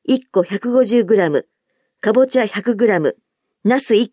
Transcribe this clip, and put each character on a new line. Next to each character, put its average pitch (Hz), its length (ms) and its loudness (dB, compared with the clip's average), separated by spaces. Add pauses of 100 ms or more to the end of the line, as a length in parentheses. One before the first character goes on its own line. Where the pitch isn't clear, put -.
一 262 200 -2
個 - 160 -2
百 196 300 -6
五 254 120 2
十 240 200 2
グ 202 120 2
ラ 175 140 0
ム、 139 180 -4 (520)
か 214 120 0
ぼ 262 140 4
ち 262 120 -4
ゃ 226 80 0
百 208 280 -4
グ 220 120 0
ラ 190 140 0
ム、 147 160 -2 (480)
ナ 247 160 0
ス 226 160 0
一 226 160 -2